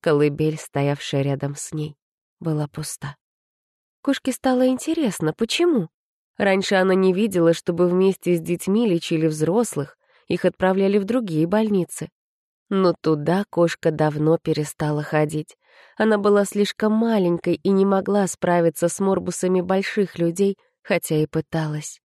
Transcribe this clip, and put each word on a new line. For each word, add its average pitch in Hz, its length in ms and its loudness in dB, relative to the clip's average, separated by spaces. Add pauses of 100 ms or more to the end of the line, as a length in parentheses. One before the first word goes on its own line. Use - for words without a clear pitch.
Колыбель, 151 560 2
стоявшая 143 640 -4
рядом 139 320 -4
с - 180 -12
ней, 151 220 -8 (440)
была 151 280 -4
пуста. - 500 -12 (840)
Кошке 269 300 -2
стало 254 360 0
интересно, 254 640 -2
почему. 233 560 0 (480)
Раньше 196 380 2
она 185 200 4
не 190 160 4
видела, 180 420 2
чтобы 175 340 0
вместе 180 480 2
с 165 60 -2
детьми 190 460 -2
лечили 165 400 0
взрослых, 156 720 -2 (300)
их - 180 -2
отправляли 196 540 2
в 196 40 -2
другие 196 440 -2
больницы. 196 600 -2 (600)
Но 190 320 2
туда 160 480 0
кошка 170 420 0
давно 151 460 0
перестала 151 680 -4
ходить. 151 540 -2 (400)
Она 214 200 2
была 202 280 4
слишком 208 480 -2
маленькой 190 600 0
и - 160 -4
не 196 140 4
могла 196 420 0
справиться 170 600 0
с - 140 -4
морбусами 185 580 0
больших 190 580 -2
людей, 180 400 -2 (240)
хотя 175 360 -2
и 156 80 2
пыталась. 156 800 -6